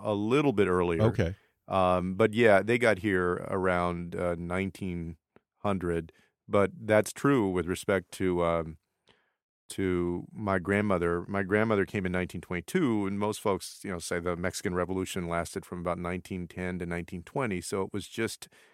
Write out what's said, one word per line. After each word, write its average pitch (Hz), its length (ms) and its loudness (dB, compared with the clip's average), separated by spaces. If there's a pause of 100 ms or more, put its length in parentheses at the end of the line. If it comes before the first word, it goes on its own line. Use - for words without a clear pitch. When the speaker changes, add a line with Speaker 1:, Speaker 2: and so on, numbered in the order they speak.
Speaker 1:
a 107 100 0
little 120 400 2
bit 98 140 4
earlier. 87 360 2
Speaker 2:
Okay. 95 320 2 (340)
Speaker 1:
Um, 92 460 2
but 110 180 4
yeah, 107 280 8
they 113 160 2
got 113 220 4
here 92 500 0
around, 87 640 0
uh, 90 240 -2
nineteen 87 800 -6 (440)
hundred. 87 520 -2 (380)
But 101 300 4
that's 107 320 4
true 135 380 2
with 90 180 0
respect 92 460 -2
to, 90 280 0
um, 85 360 0 (920)
to 87 600 -2
my 98 280 0
grandmother. 90 680 2
My 98 160 -2
grandmother 104 420 2
came 95 200 -4
in 92 80 -4
nineteen 90 260 -4
twenty-two, 107 640 -2
and 98 140 -4
most 104 220 -4
folks, - 420 -4
you 104 80 -8
know, 87 80 -6
say 87 220 -4
the 85 160 -2
Mexican 90 360 -4
Revolution 90 540 -2
lasted 85 380 -4
from 90 140 -10
about 87 200 -2
nineteen 90 480 -8
ten 90 320 -6
to 87 60 -8
nineteen 87 380 -8
twenty, 113 360 -4
so 95 220 -6
it 95 100 -8
was 98 160 -8
just - 400 -6 (260)